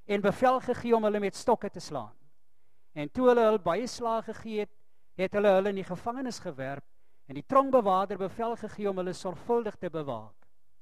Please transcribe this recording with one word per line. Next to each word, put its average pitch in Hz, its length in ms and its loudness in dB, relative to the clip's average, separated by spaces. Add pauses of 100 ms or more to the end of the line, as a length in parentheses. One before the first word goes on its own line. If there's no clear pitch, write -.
en 208 140 0
bevel 247 380 4
gegee 233 360 0
om 220 80 6
hulle 208 160 2
met 196 160 -2
stokke 208 340 2
te 185 100 -14
slaan. 120 360 -8 (800)
En 147 160 -6
toe 254 180 2
hulle 240 160 8
hul 214 160 4
baie 180 280 -2
slae 226 340 -4
gegee 214 380 -8
het, 208 120 -4 (440)
het 185 180 -2
hulle 208 160 4
hulle 196 200 6
in 196 60 -2
die 190 80 -6
gevangenis 233 560 -8
gewerp 135 460 -8 (420)
en 131 80 -10
die 143 120 -10
tronkbewaarder 208 720 4
bevel 226 380 -4
gegee 208 340 -6
om 190 80 -4
hulle 185 160 -4
sorgvuldig 208 640 -2
te 180 140 -6
bewaak. 135 460 -8 (460)